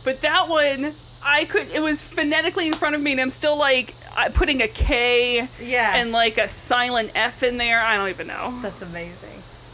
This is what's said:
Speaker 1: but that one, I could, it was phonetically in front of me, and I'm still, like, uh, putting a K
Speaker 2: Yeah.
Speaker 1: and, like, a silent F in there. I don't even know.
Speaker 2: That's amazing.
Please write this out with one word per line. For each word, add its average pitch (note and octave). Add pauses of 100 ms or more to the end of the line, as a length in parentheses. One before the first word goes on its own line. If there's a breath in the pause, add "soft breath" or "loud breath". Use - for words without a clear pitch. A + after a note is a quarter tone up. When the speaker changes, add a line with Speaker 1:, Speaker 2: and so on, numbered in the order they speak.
Speaker 1:
but C4
that D#4+
one, D4 (300)
I D4
could, D#4+
it D4+
was D#4
phonetically D#4+
in D#4
front D4+
of D4
me, C#4+
and C4
I'm C4
still, D4
like, C4+ (200)
uh, -
putting C#4+
a A3
K A#3+ (140)
Speaker 2:
Yeah. A#3+
Speaker 1:
and, A#3
like, A3+
a G#3
silent B3
F A#3
in B3
there. A#3
I A3
don't G3
even E3+
know. B3
Speaker 2:
That's G3+
amazing. F3 (300)